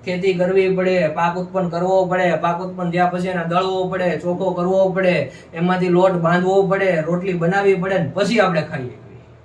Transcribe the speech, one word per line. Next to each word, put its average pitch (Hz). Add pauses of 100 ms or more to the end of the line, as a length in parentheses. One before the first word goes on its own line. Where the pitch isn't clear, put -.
ખેતી 185
કરવી 185
પડે, 185
પાક 175
ઉત્પન્ન 180
કરવો 185
પડે, 180
પાક 170
ઉત્પન્ન 180
થયા 180
પછી 180
એને 175
દળવો 185
પડે, 180
ચોખ્ખો 175
કરવો 185
પડે, 180 (220)
એમાંથી 180
લોટ 180
બાંધવો 180
પડે, 185
રોટલી 175
બનાવવી 190
પડે 185
ને 135
પછી 202
આપણે 175
ખાઈએ. 127 (560)